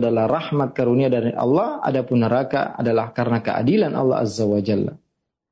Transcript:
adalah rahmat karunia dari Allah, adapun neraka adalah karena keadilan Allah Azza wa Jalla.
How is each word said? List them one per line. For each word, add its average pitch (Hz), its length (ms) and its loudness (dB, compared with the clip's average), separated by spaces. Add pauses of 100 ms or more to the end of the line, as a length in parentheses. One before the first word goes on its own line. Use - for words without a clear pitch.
adalah 113 240 2
rahmat 143 480 -2
karunia 127 320 2
dari 123 240 0
Allah, 165 560 0
adapun 127 400 0
neraka 131 480 0
adalah 113 400 -2
karena 117 320 -2
keadilan 143 480 0
Allah 131 320 0
Azza 104 240 -2
wa 104 80 2
Jalla. 101 400 -2 (540)